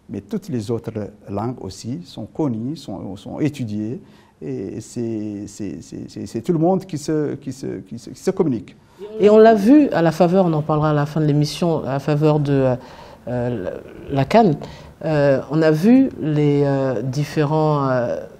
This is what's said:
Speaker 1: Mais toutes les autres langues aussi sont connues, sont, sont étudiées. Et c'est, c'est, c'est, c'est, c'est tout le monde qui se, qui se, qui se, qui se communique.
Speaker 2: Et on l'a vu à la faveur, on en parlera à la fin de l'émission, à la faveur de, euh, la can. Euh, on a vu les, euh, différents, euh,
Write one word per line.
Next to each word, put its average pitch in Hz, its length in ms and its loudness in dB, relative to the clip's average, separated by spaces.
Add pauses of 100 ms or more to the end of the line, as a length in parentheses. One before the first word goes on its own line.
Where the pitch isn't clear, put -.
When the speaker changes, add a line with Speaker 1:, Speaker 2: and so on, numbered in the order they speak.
Speaker 1:
Mais 101 120 -10
toutes - 280 -10
les 120 220 -6
autres 107 400 -6 (180)
langues 110 340 -8
aussi 117 400 -12
sont - 220 -16
connues, 127 500 -6
sont, 101 400 -12
sont - 240 -14
étudiées. 117 640 -4 (400)
Et 123 400 -10
c'est, 107 640 -8
c'est, 98 380 -12
c'est, - 260 -14
c'est, 107 160 -12
c'est 143 160 -8
tout 180 100 -4
le 170 60 2
monde 175 280 0
qui 156 120 -10
se, 147 380 -4
qui 135 180 -12
se, 123 280 -10
qui - 180 -16
se, 113 100 -18
qui - 100 -18
se - 120 -2
communique. 165 440 -2 (440)
Speaker 2:
Et 202 100 4
on 214 80 8
l'a 220 160 10
vu 247 360 6
à - 120 0
la 165 100 4
faveur, 180 360 4
on 165 60 2
en 151 100 0
parlera 156 260 2
à 151 40 2
la 147 120 2
fin 151 160 -2
de 151 60 2
l'émission, 147 560 0
à 127 100 -4
la 139 60 -2
faveur 151 400 2
de, 135 360 2 (520)
euh, 120 520 -4 (300)
la 135 160 0
can. 208 280 6 (500)
Euh, 143 380 2 (100)
on 156 100 2
a 160 100 4
vu 233 380 6 (100)
les, 147 440 2
euh, 135 400 0
différents, 147 840 0
euh, 120 280 0 (220)